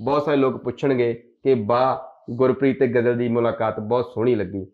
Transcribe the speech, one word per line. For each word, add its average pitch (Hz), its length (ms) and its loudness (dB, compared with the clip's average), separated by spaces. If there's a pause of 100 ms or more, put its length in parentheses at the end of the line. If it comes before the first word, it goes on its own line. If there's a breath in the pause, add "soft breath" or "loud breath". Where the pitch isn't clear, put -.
ਬਹੁਤ 143 240 0
ਸਾਰੇ 151 120 0
ਲੋਕ 131 200 2
ਪੁੱਛਣਗੇ 123 580 -2
ਕਿ - 400 -2 (120)
ਵਾਹ, 123 480 0 (180)
ਗੁਰਪ੍ਰੀਤ 127 460 2
ਤੇ 135 80 2
ਗਜ਼ਲ 120 300 2
ਦੀ 120 120 -2
ਮੁਲਾਕਾਤ 113 520 -2
ਬਹੁਤ 117 340 -2
ਸੋਹਣੀ 120 200 2
ਲੱਗੀ। 98 400 -6